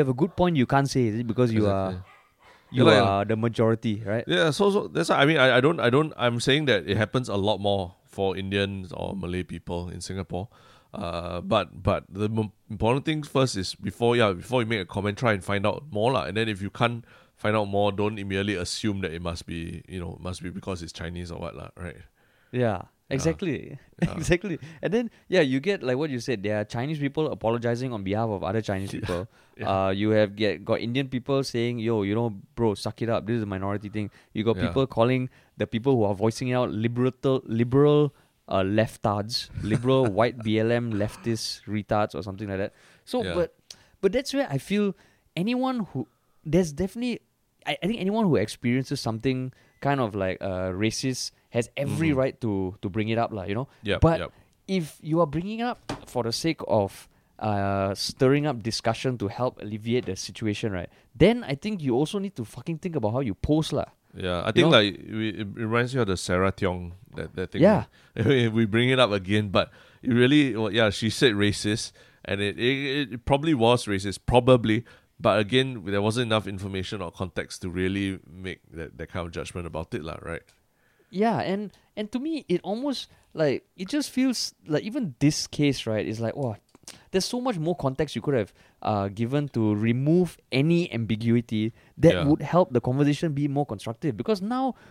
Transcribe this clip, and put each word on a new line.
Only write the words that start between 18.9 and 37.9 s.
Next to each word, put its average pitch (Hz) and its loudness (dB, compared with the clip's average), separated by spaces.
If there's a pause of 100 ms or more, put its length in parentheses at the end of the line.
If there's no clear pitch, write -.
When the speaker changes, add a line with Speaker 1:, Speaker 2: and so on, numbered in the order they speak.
Speaker 2:
that 82 -4
it 85 -8
must 87 -6
be, 85 -8
you 92 -10
know, 87 -10
must 90 -8
be 87 -10
because 90 -8
it's 82 -12
Chinese 87 -10
or 85 -10
what 78 -10
lah, 50 -14
right? 87 -12 (560)
Speaker 1:
Yeah, 123 -4
Speaker 2:
Yeah. 107 -2 (280)
Speaker 1:
exactly. 151 -4 (100)
<laughs> - -18
Speaker 2:
Yeah. - 0
Speaker 1:
Exactly. 165 -2 (240)
And 156 -2
then, 233 -2 (180)
yeah, 180 4
you 135 2
get, 190 -2
like, 123 0
what 156 -2
you 127 -4
said, 113 -4
there 104 0
are 104 -2
Chinese 135 -6
people 143 -2
apologizing 117 -2
on 107 -6
behalf 101 0
of 95 -4
other 98 -2
Chinese 98 -4
Speaker 2:
<laughs> - -6
Yeah. - -8
Speaker 1:
people. 90 -4 (300)
Speaker 2:
Yeah. - -6 (180)
Speaker 1:
Uh, 95 2
you 101 0
have 107 4
get, 101 -2
got 113 0
Indian 123 -2
people 135 -2
saying, 120 -2
"Yo, 110 0
you 101 0
know, 117 0 (260)
bro, 113 2
suck - -8
it 113 -2
up. 95 -2
This 117 0
is 113 -2
a 104 -4
minority 101 -4
thing." 104 -6 (220)
You 107 2
got 110 6
Speaker 2:
Yeah. 90 2
Speaker 1:
people 131 4
calling 127 4 (300)
the 104 0
people 117 2
who 110 4
are 101 2
voicing 113 0
out 120 0
liberal, 120 0 (320)
liberal, 139 4 (340)